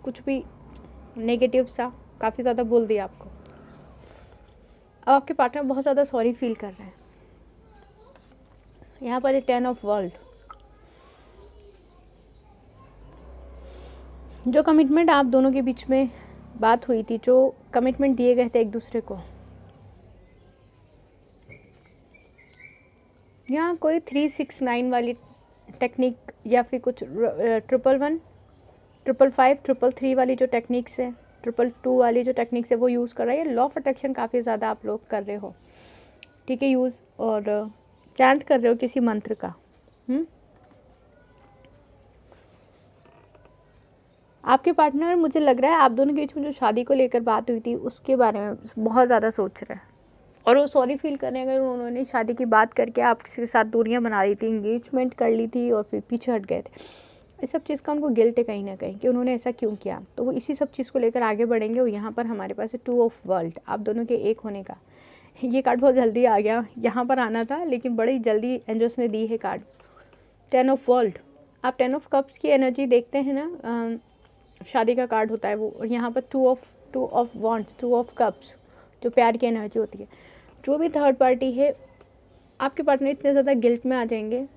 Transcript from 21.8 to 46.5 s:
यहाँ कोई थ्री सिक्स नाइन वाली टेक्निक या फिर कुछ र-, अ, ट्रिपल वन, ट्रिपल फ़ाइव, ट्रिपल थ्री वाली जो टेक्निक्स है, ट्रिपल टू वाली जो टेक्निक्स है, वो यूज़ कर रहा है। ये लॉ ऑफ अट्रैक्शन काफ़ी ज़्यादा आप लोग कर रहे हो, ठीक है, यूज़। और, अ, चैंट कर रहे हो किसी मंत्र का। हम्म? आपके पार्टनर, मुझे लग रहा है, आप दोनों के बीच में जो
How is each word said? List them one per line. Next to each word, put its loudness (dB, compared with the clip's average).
यहाँ 0
कोई 0
थ्री -2
सिक्स -8
नाइन -2
वाली -2
टेक्निक -2
या 2
फिर -6
कुछ -4
र-, -12
अ, -2
ट्रिपल 2
वन, -2
ट्रिपल 4
फ़ाइव, 4
ट्रिपल 2
थ्री -2
वाली 2
जो 2
टेक्निक्स -4
है, -4
ट्रिपल -2
टू 2
वाली 4
जो -2
टेक्निक्स -2
है, 2
वो 2
यूज़ -2
कर -4
रहा 0
है। -2
ये -4
लॉ 2
ऑफ -6
अट्रैक्शन -4
काफ़ी -4
ज़्यादा -2
आप -8
लोग -6
कर -4
रहे -8
हो, -12
ठीक -4
है, 4
यूज़। 2
और, -2
अ, -2
चैंट 4
कर 2
रहे 2
हो 2
किसी -2
मंत्र -2
का। -10
हम्म? -2
आपके 2
पार्टनर, 2
मुझे 2
लग 4
रहा 2
है, 4
आप 6
दोनों 2
के 0
बीच -6
में -4
जो -4